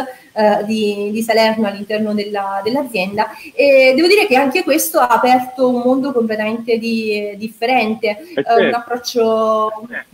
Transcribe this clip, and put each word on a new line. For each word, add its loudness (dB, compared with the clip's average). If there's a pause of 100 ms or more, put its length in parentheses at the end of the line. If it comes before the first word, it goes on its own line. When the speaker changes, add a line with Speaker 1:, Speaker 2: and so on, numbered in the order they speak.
(340)
Speaker 1:
eh, 2
di, -2
di -4
Salerno 2
all'interno -4
della, -4
dell'azienda, -2 (240)
e 6
devo 4
dire 4
che 2
anche 2
questo 0
ha 2
aperto 2
un 0
mondo 0
completamente -2
di-, -2
differente, -2 (160)
Speaker 2:
Eh, -4
Speaker 1:
eh, 0
Speaker 2:
certo. 4
Speaker 1:
un 2
approccio, -2 (420)